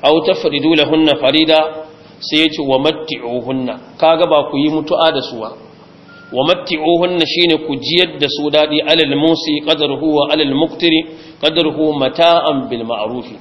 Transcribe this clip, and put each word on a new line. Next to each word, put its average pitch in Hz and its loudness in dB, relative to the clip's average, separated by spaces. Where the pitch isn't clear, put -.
"Aw 147 6
tafridu 160 0
lahunna 151 2
farida," 156 2
sai - -2
ya 160 4
ce, 156 -8
"wa 135 2
matti'uhunna." 127 -4
Kaga 165 2
ba 151 2
ku 143 -4
yi 147 2
mutu'a 160 0
da 135 -2
su 123 -12
ba. 110 -10
"Wa 127 0
matti'uhunna" 170 0
shine 170 2
ku 139 -4
jiyar 160 0
da 147 0
su 147 -2
daɗi, 151 2
"alal 160 2
musi 165 0
qadruhu 147 -2
wa 143 2
alal 151 0
muqtiri 160 0
qadruhu 156 0
mata'an 143 2
bil 117 -4
ma'rufi." 113 -6